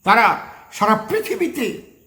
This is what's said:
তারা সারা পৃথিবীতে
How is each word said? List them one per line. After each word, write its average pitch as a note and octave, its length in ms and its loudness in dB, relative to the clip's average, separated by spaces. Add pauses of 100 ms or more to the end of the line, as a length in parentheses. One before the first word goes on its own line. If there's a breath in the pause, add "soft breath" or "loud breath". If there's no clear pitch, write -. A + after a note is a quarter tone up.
তারা G3+ 520 2 (160)
সারা G#3+ 240 2
পৃথিবীতে F4+ 840 -4 (260)